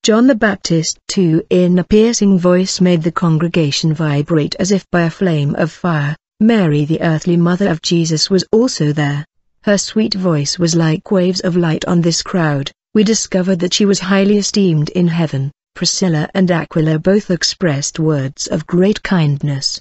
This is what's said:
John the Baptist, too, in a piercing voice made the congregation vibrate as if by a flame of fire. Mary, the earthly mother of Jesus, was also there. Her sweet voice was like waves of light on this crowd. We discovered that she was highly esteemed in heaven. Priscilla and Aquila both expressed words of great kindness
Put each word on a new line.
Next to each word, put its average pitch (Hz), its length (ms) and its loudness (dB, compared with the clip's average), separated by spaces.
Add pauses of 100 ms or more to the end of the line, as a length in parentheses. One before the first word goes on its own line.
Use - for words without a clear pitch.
John 233 240 4
the 269 80 4
Baptist, 196 720 -2
too, 170 420 2
in 180 300 2
a 170 60 -2
piercing 214 520 2
voice 180 440 0
made 175 220 2
the 165 100 -2
congregation 160 800 0
vibrate 147 680 -2
as 185 140 0
if 185 180 -2
by 175 120 2
a 165 60 0
flame 156 480 -2
of 160 140 -2
fire. 151 460 -4 (240)
Mary, 185 420 2
the 156 180 -2
earthly 170 360 0
mother 180 320 0
of 160 120 -4
Jesus, 165 480 -2
was 190 220 2
also 220 400 0
there. 147 320 -2 (400)
Her 202 140 2
sweet 220 360 -2
voice 170 460 -2
was 170 160 0
like 165 340 0
waves 185 300 0
of 175 160 -2
light 170 300 0
on 175 160 2
this 165 200 0
crowd. 147 480 -2 (240)
We 214 120 4
discovered 190 540 0
that 180 140 -2
she 214 120 2
was 196 140 2
highly 196 380 2
esteemed 175 520 0
in 175 180 0
heaven. 147 460 -2 (200)
Priscilla 170 600 -2
and 180 180 2
Aquila 160 480 0
both 190 320 0
expressed 151 680 -2
words 147 500 -2
of - 200 -6
great 185 360 0
kindness 147 760 -2